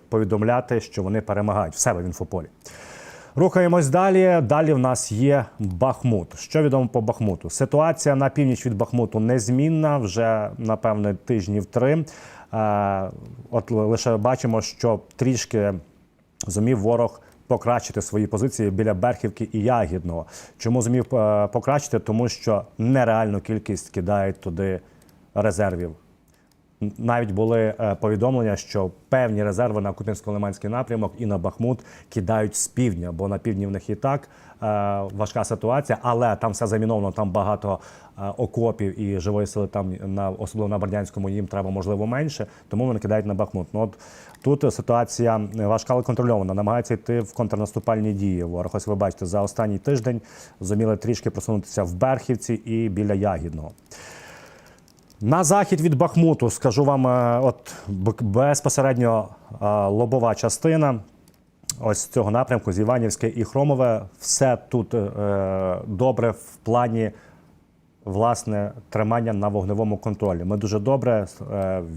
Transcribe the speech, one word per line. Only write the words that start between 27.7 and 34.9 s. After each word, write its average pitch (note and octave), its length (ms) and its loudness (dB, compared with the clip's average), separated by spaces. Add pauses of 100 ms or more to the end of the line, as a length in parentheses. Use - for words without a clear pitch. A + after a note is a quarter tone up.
е, G#2 140 0
повідомлення, A2 640 0
що F#2+ 340 -4 (180)
певні A2 360 2
резерви G#2 360 0
на G2 120 -4
Куп'янсько-Лиманський G#2 760 -6
напрямок A2+ 500 -4
і A#2 80 -4
на G2+ 120 0
Бахмут A#2 420 -2 (280)
кидають G#2+ 480 -2
з - 120 -4
півдня, F2 440 -2
бо F#2 160 -4
на G2 100 -2
півдні G2+ 280 -4
в G2 40 -4
них G2 200 -6
і G#2+ 40 -2
так, C#3 280 -2
е, - 40 -20 (880)